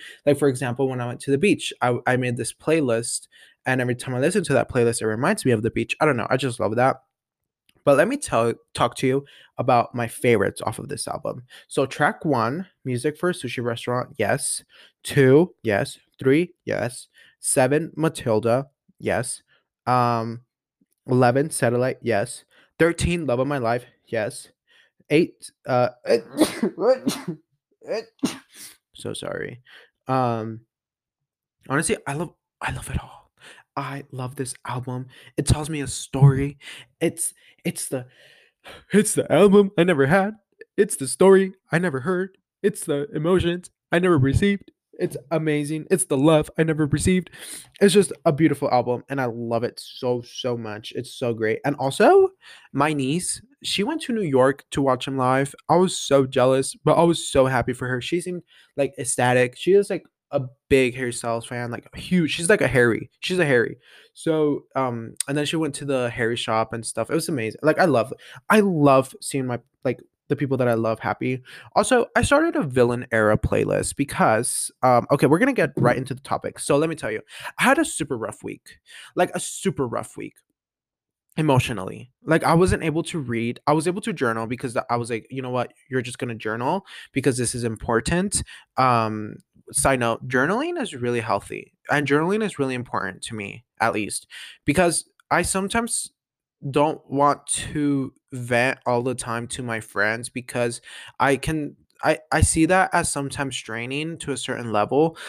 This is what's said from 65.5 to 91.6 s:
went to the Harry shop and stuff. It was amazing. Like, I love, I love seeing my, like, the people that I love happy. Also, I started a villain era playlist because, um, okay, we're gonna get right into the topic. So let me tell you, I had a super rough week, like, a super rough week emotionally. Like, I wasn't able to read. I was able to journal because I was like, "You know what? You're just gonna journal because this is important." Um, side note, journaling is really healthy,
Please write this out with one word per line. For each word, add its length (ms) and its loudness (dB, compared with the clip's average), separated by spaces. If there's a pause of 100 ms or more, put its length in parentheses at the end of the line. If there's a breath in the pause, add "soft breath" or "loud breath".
went 180 -4
to 100 -12
the 240 -2
Harry 280 -2
shop 360 -2
and 120 -10
stuff. 260 -6
It 40 0
was 140 -4
amazing. 340 -4
Like, 160 2
I 60 4
love, 280 2 (360 loud breath)
I 120 6
love 600 4
seeing 260 -6
my, 120 -6 (240)
like, 180 -4 (260)
the 80 -2
people 220 -2
that 100 2
I 60 4
love 260 -2
happy. 440 -4 (320 loud breath)
Also, 400 4
I 80 4
started 320 2
a 80 0
villain 480 2
era 260 4
playlist 580 0
because, 760 0 (100)
um, 300 4
okay, 160 4
we're 100 6
gonna 160 2
get 240 0
right 200 2
into 180 -6
the 60 -14
topic. 360 -6
So 200 2
let 120 0
me 60 -6
tell 160 -6
you, 100 -6 (380 loud breath)
I 40 0
had 140 4
a 80 0
super 320 -6
rough 260 -10
week, 360 -16 (360 loud breath)
like, 200 2
a 40 -4
super 480 -4
rough 300 -8
week 160 -12 (1040)
emotionally. 760 0 (120)
Like, 200 0
I 100 4
wasn't 300 4
able 200 -2
to 160 -8
read. 480 -4
I 60 4
was 140 2
able 140 -4
to 120 -6
journal 340 -2
because 300 -6 (120)
I 60 0
was 140 -4
like, 200 -6
"You 120 -8
know 80 -8
what? 240 -4 (160)
You're 120 -2
just 160 -12
gonna 180 -8
journal 500 -4 (280 loud breath)
because 240 0
this 180 -2
is 100 -6
important." 760 -2 (360 loud breath)
Um, 600 0 (340)
side 280 2
note, 280 -2
journaling 540 0
is 140 -8
really 240 -2
healthy, 540 -4 (180)